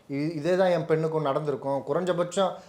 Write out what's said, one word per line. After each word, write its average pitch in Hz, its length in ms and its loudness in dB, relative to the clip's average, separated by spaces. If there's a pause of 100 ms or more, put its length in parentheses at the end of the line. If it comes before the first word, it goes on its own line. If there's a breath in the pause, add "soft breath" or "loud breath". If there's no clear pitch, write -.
"இ-, 147 260 -2
இதே 160 200 0
தான் 185 140 4
என் 165 160 2
பெண்ணுக்கும் 160 360 0
நடந்திருக்கும். 139 680 -2
குறைஞ்சபட்சம் 175 680 0 (160 loud breath)